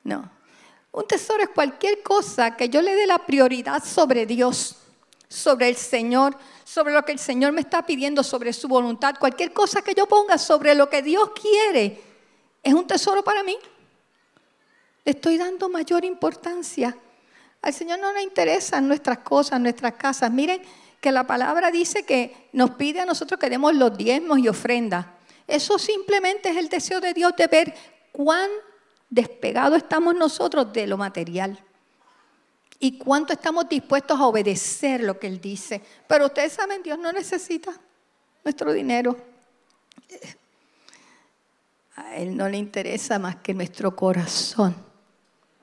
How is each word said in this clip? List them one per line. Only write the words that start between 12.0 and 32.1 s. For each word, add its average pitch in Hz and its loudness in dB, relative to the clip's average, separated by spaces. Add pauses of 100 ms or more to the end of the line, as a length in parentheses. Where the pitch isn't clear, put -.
es 269 4
un 349 4
tesoro 392 2
para 403 0
mí. 392 -4 (1500)
Le 294 0
estoy 330 2
dando 370 -4
mayor 349 -2
importancia. 349 -6 (640)
Al 294 -4
Señor 339 -6
no 392 -4
le 403 -4
interesan 349 0
nuestras 277 0
cosas, 277 0
nuestras 240 -2
casas. 262 -2
Miren 320 0 (380)
que 269 2
la 254 2
palabra 294 0
dice 339 -2
que 247 -2
nos 254 4
pide 294 -4
a 359 -2
nosotros 349 -4
que 262 2
demos 285 2
los 240 4
diezmos 277 2
y 247 4
ofrendas. 220 -2 (440)
Eso 302 2
simplemente 403 0
es 330 0
el 339 -2
deseo 370 -4
de 359 -2
Dios 349 2
de 330 4
ver 330 4 (380)
cuán 320 0 (640)
despegado 240 0
estamos 330 2
nosotros 311 0
de 214 -4
lo 196 -4
material 190 -6 (1200)